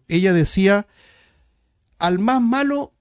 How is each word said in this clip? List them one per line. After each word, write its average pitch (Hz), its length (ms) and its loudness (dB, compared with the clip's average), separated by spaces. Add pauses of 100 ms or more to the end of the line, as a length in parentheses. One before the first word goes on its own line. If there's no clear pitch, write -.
Ella 180 260 0
decía, 190 540 2 (1080)
"Al 180 200 -2
más 247 240 0
malo 277 600 -4